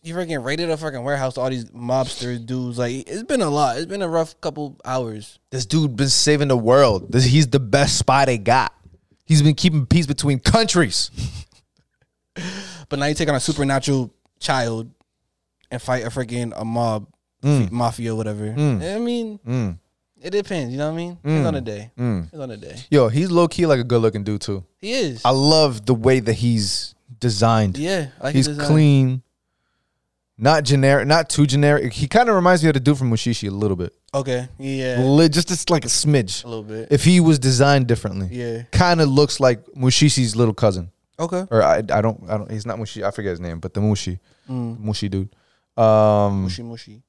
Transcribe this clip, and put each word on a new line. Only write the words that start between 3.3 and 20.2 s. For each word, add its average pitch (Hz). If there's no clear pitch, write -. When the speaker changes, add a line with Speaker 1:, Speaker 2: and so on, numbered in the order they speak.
Speaker 1:
a 156
lot. 143
It's 165
been 196
a 175
rough 160
couple 147
hours. 117
Speaker 2:
This 127
dude 147
been 135
saving 147
the 131
world. 117
This, 127
he's 131
the 139
best 139
spy 135
they 123
got. 104
He's 151
been 151
keeping 156
peace 170
between 143
countries. -
<laughs> -
Speaker 1:
But 147
now 143
you 151
take 156
on 147
a 131
supernatural 139
child 117
and 123
fight 127
a 117
freaking, 120
a 107
mob, 113
Speaker 2:
Mm. 131
Speaker 1:
mafia, 117
whatever. 107
Speaker 2:
Mm. 147
Speaker 1:
I 214
mean, 233
Speaker 2:
Mm. 113